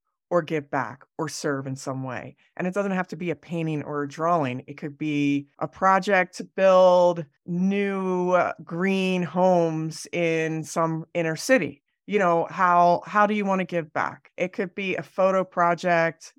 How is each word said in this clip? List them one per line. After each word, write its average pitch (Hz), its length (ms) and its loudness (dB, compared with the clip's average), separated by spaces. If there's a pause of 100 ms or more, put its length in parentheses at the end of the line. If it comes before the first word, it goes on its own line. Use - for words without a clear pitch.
(280)
or 175 140 2
give 151 280 -6
back 123 340 -6 (140)
or 156 100 -4
serve 139 400 -6
in 135 80 -8
some 131 260 -8
way. 120 340 -10 (200)
And 180 100 -6
it 185 80 -6
doesn't 202 180 -2
have 185 160 -2
to - 80 -12
be 170 140 -6
a 147 60 -4
painting 160 480 -6
or 143 180 -6
a 143 60 -6
drawing. 143 580 -2
It 143 100 -16
could 147 220 -12
be 143 480 -2 (140)
a 156 80 -4
project 190 720 2
to 208 60 -10
build 180 800 4 (220)
new, 185 880 0
uh, 170 220 2 (100)
green 185 580 0
homes 165 880 0
in 160 520 -2
some 160 500 -4
inner 160 220 -2
city. - 460 0 (240)
You 202 120 0
know, 170 320 2
how, 175 560 4
how 208 200 4
do 214 80 0
you 208 100 -2
wanna 190 200 0
give 165 280 -6
back? - 440 -4
It 180 160 -4
could 190 220 -6
be 190 220 -4
a 165 60 -6
photo 190 420 0
project 170 960 0